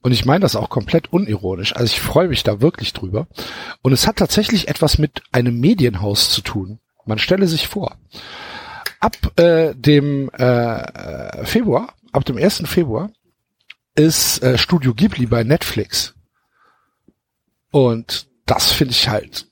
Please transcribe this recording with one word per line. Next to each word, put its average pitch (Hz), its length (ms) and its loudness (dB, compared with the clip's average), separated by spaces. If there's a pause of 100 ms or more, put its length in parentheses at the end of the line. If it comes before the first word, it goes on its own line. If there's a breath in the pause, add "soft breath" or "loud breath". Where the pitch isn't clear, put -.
Und 123 100 2
ich 113 120 0
meine 147 160 4
das 190 160 2
auch 107 140 -4
komplett - 420 -2
unironisch. 98 640 -2
Also 120 160 0
ich - 80 -4
freue 175 280 2
mich 139 140 -2
da 104 200 -2
wirklich 147 320 0
drüber. 104 320 -6 (560 loud breath)
Und 131 100 4
es - 140 2
hat 214 100 0
tatsächlich 202 520 0
etwas - 280 0
mit - 340 -2
einem 120 300 0
Medienhaus 120 720 2
zu - 100 -2
tun. 104 380 -8 (260)
Man 107 140 -4
stelle 190 300 2
sich 160 200 -2
vor, - 280 -6 (1040 loud breath)
ab, 226 160 0 (220)
äh, 165 360 4
dem, 139 560 2
äh, - 1120 -2
Februar, 214 480 0 (200)
ab 139 120 0
dem 123 140 -4
ersten 180 280 0
Februar 160 440 -2 (840)
ist, - 480 2
äh, 127 140 2
Studio 131 380 2
Ghibli 131 320 0
bei 117 180 0
Netflix. - 720 -2 (1600)
Und 120 560 0 (200)
das - 260 2
finde 131 200 0
ich - 180 2
halt - 420 -6